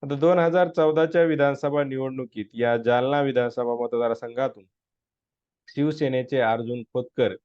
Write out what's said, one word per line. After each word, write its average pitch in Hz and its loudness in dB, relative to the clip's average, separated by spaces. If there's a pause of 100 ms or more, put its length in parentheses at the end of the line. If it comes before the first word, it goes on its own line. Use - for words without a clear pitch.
आता 143 -4
दोन 170 4
हजार 170 2
चौदाच्या 160 2
विधानसभा 143 0
निवडणुकीत 131 -6
या 117 0
जालना 123 2
विधानसभा 123 -2
मतदारसंघातून 117 -4 (1040)
शिवसेनेचे 143 -2
अर्जुन 117 0
खोतकर 127 -2 (140)